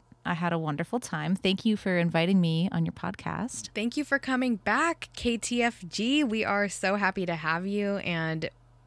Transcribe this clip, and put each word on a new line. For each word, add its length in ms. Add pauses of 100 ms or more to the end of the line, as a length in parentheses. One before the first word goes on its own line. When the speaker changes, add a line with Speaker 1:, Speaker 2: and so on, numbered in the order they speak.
(260)
Speaker 1:
I 80
had 200
a 60
wonderful 400
time. 360
Thank 300
you 100
for 220
inviting 420
me 320
on 140
your 80
podcast. 800
Speaker 2:
Thank 240
you 80
for 140
coming 380
back, 560
K 220
T 280
F 260
G. 340
We 220
are 240
so 260
happy 300
to 100
have 300
you, 320
and 520 (380)